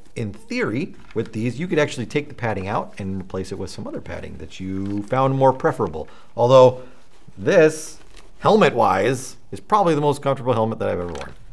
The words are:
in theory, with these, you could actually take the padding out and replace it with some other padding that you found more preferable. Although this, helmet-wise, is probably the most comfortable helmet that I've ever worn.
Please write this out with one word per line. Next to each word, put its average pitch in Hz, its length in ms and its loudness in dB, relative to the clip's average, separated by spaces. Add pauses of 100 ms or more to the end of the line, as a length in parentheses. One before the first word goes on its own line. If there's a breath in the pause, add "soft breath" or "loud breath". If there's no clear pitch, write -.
(160)
in 110 180 -6
theory, 180 640 -4 (180)
with 110 200 -4
these, 120 260 -2
you 175 80 -4
could 170 100 0
actually 143 300 0
take 147 200 -4
the - 60 -14
padding 98 340 -4
out 123 320 -4
and 95 220 -6
replace 92 300 -8
it 95 80 -8
with 92 100 -8
some - 180 -12
other 311 140 -10
padding - 360 -10
that - 220 -12
you 98 440 -4
found 131 320 0
more 135 180 6
preferable. 98 540 -2 (280 loud breath)
Although 127 460 8 (560 loud breath)
this, 156 600 4 (400)
helmet-wise, 123 1000 4 (140)
is 98 80 -10
probably 196 340 4
the 151 80 2
most 143 220 2
comfortable 131 300 0
helmet 113 260 0
that 101 100 -2
I've 92 100 -2
ever 87 140 -6
worn. - 200 -10 (200)